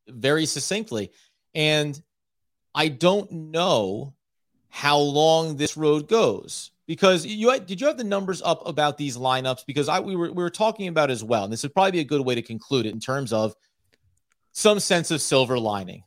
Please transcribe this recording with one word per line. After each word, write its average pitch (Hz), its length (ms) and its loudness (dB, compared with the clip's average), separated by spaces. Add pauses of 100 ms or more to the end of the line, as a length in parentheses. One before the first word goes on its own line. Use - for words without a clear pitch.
very 135 380 0
succinctly. 135 680 -6 (420)
And 151 460 0 (760)
I 156 140 2
don't 180 420 2
know 156 840 -2 (560)
how 147 280 2
long 156 600 2
this 147 180 -2
road 151 320 2
goes, 156 600 0 (160)
because 175 400 2
you 214 240 0
had, 226 160 -4
did 185 160 -8
you 285 60 4
have 302 100 -2
the 240 60 -6
numbers 196 360 -4
up - 260 -2
about 147 300 2
these 135 220 -6
lineups? 131 480 0
Because 143 240 0
I, 180 100 2
we 190 160 -4
were, 170 160 -2
we 180 100 -4
were 175 60 -2
talking 208 400 -2
about 156 220 2
as 113 120 -2
well, 110 220 0
and 104 80 -6
this 113 100 -6
would 139 120 -8
probably 196 180 4
be 170 80 0
a 147 40 -2
good 139 200 0
way 127 100 0
to 117 80 -4
conclude 113 440 -2
it 104 80 -6
in 110 60 -10
terms 131 340 -4
of 110 200 0 (1040)
some 208 220 4
sense 175 320 0
of 151 100 0
silver 127 380 2
lining, 98 480 -4